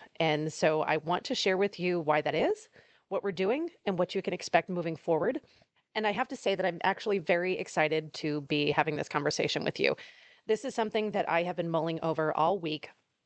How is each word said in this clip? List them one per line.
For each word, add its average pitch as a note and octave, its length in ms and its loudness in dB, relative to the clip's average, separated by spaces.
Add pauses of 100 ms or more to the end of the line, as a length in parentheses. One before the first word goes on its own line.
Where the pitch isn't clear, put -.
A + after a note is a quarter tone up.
(200)
And D#3 320 2
so D#3 300 2
I D3+ 160 0
want D#3 280 -2
to B3+ 100 -4
share F#3+ 220 2
with G3+ 220 0
you F3 200 0
why D3+ 220 2
that C#3+ 120 -2
is, C#4+ 340 0 (420)
what F#3+ 140 -2
we're G3 80 -2
doing, A3 380 0 (160)
and F#3 140 0
what F3+ 160 0
you F#3+ 80 -2
can F#3+ 100 -4
expect - 360 2
moving E3+ 260 -2
forward. F3+ 460 0 (520)
And G#3+ 140 -2
I G3+ 60 2
have A#3 160 -2
to C4+ 60 -8
say G3 200 0
that F#3 100 0
I'm E3+ 180 -2
actually G3 360 0
very F3 400 2
excited D#3 560 0
to D3+ 260 -2
be D3 300 2
having D3+ 240 2
this D3+ 140 -4
conversation C#3+ 540 0
with - 160 -2
you. C3+ 160 4 (520)
This A3 180 0
is B3 80 -6
something G#3+ 380 -2
that G3+ 180 0
I E3+ 140 2
have F3 140 -4
been E3+ 120 -2
mulling E3 320 0
over D#3 340 0
all E3+ 220 2
week D#3 320 -6 (360)